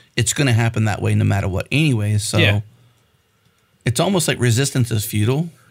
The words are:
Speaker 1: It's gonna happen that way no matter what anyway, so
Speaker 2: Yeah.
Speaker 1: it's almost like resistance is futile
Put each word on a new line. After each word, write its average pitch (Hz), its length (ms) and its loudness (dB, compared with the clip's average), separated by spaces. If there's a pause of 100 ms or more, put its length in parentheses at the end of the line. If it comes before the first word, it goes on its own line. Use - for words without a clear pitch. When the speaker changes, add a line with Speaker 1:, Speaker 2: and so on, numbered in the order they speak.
(160)
Speaker 1:
It's - 180 -2
gonna 135 200 0
happen 113 320 0
that 104 140 -2
way 104 140 0
no 104 120 2
matter 101 220 0
what 92 240 -4
anyway, 113 460 0
so 104 220 -2
Speaker 2:
Yeah. 104 220 2 (1200)
Speaker 1:
it's 120 140 0
almost 185 280 2
like 143 120 -2
resistance 123 500 2
is 107 160 -2
futile 127 440 0 (220)